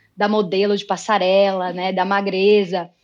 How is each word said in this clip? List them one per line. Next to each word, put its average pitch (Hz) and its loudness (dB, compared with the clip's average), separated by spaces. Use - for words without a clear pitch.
da 208 0
modelo 202 0
de 202 -6
passarela, 190 0
né, 180 -4
da 185 0
magreza. 196 0